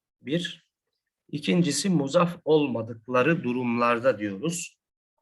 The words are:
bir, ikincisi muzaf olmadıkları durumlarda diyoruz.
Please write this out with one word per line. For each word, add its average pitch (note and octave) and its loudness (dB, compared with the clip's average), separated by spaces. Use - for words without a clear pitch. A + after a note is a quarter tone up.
bir, E3 -6
ikincisi D#3 0
muzaf E3 2
olmadıkları B2+ 0
durumlarda A#2+ 0
diyoruz. G#2 -6